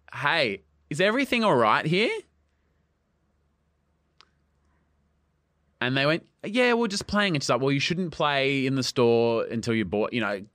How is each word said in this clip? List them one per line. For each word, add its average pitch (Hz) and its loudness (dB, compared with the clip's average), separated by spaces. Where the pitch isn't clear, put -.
"Hey, 131 -2
is 156 -4
everything 233 0
all 190 2
right 117 4
here?" 208 -2
And 127 0
they 135 2
went, 151 0
"Yeah, 240 2
we're 233 0
just 202 -8
playing." 202 0
And 139 -2
she's - -2
like, 123 2
"Well, 139 2
you 139 0
shouldn't 175 -2
play 139 0
in 135 0
the 131 0
store 117 2
until 117 -4
you 110 0
bought," 104 -2
you 120 -4
know, 101 -4